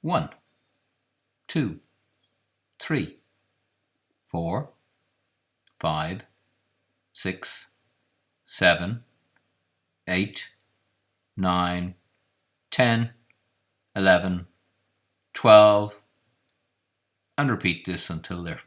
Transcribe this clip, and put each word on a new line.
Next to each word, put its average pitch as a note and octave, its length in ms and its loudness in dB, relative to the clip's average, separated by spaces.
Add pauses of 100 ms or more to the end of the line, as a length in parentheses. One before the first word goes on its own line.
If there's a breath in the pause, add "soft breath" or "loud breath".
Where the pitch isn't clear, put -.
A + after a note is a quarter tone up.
One, D#3+ 280 -4 (1160)
two, G#2+ 320 -4 (1000)
three, A2+ 380 -6 (1040)
four, F2 480 -6 (1080)
five, D#2+ 460 -6 (880)
six, - 600 -10 (720)
seven, F2+ 540 0 (1080)
eight, F#2 420 -4 (840)
nine, F2+ 600 -2 (760)
ten, A#2 420 0 (840)
eleven, F#2 520 2 (840)
twelve, G#2+ 680 6 (1400)
and C#3 120 0
repeat F#2+ 360 -2
this F2 240 -6
until F2 340 -10
they're D#2+ 240 -10